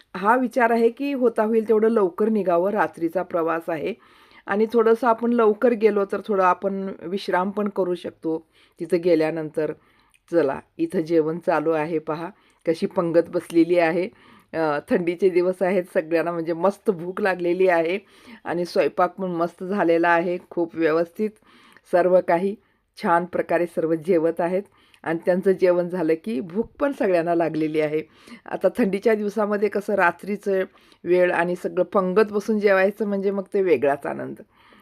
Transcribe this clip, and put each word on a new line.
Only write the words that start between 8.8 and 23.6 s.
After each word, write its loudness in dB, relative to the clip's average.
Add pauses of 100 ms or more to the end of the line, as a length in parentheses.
गेल्यानंतर. 0 (580)
चला, 2 (180)
इथं -4
जेवण 0
चालू 0
आहे, -2
पहा -8 (380)
कशी -2
पंगत 0
बसलेली 2
आहे. 0 (440)
अ, -2 (100)
थंडीचे 0
दिवस 0
आहेत, 0 (100)
सगळ्यांना -2
म्हणजे -4
मस्त 0
भूक -6
लागलेली 0
आहे 2 (460)
आणि -4
स्वयंपाक 0
पण -6
मस्त -4
झालेला 0
आहे, 0 (120)
खूप -6
व्यवस्थित 0 (640)
सर्व 4
काही. 0 (480)
छान 2
प्रकारे -2